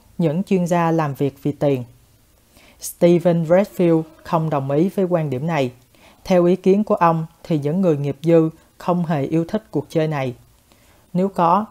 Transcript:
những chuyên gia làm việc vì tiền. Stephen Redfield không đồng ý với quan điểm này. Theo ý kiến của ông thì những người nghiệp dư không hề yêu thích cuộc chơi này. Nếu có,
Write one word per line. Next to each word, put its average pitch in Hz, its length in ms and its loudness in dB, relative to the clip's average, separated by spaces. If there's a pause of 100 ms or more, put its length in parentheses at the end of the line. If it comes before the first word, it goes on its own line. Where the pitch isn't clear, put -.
(180)
những 165 240 0
chuyên 180 240 -2
gia 170 240 0
làm 156 240 -2
việc 139 280 -4
vì 143 100 -2
tiền. 139 320 -2 (960)
Stephen 175 640 2
Redfield 175 580 2 (220)
không 160 260 -2
đồng 139 200 -4
ý 160 180 2
với 185 160 -4
quan 165 260 -2
điểm 131 160 -4
này. 139 260 -2 (520)
Theo 180 200 2
ý 180 120 4
kiến 196 280 2
của 208 100 -2
ông 165 320 2 (180)
thì 160 140 -2
những 151 220 -2
người 170 160 2
nghiệp 143 260 -4
dư 160 280 4 (280)
không 180 280 -2
hề 151 160 -2
yêu 160 260 -2
thích - 220 -6
cuộc 147 180 -4
chơi 156 200 -2
này. 135 260 -6 (800)
Nếu 185 160 -2
có, 190 420 0